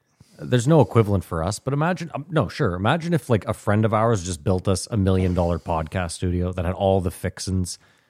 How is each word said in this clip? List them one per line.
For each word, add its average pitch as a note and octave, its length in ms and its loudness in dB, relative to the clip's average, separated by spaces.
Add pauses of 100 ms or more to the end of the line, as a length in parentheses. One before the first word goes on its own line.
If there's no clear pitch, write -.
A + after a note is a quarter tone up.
(380)
there's B2 280 0
no D#3 140 6
equivalent G2+ 440 2
for E2 200 -4
us, G2+ 140 -2
but C3+ 160 -6
imagine, E3 400 -4
um, C#3 160 -10
no, D3+ 180 0
sure. F#2 260 -2
Imagine D3+ 380 0
if, - 160 -2
like, G#2+ 180 2
a A2+ 60 -2
friend G#2+ 320 0
of G#2+ 80 0
ours A2 320 2
just F2 180 -6
built F#2 260 0
us F#2 220 -2
a A#2 60 -4
million F#2 380 2
dollar F2 240 0
podcast E2 540 -4
studio F2+ 400 -2
that F2+ 120 -6
had F2+ 100 -2
all F#2+ 280 2
the F#2 80 -2
fixins, - 680 -6 (320)